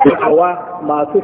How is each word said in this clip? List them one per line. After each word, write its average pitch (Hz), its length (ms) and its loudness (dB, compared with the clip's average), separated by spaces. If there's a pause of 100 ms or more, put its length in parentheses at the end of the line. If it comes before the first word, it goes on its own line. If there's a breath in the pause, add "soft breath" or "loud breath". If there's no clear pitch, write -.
da'awa, 160 720 0
masu 151 420 -2